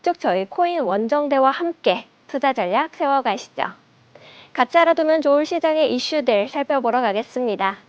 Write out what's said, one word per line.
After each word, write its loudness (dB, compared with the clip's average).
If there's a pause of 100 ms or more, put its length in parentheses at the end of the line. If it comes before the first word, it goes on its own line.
쭉 -2
저희 -2
코인 -2
원정대와 0
함께 -2 (200)
투자 -2
전략 -2
세워가시죠. -2 (880)
같이 2
알아두면 4
좋을 2
시장의 0
이슈들 0
살펴보러 -2
가겠습니다. -2 (120)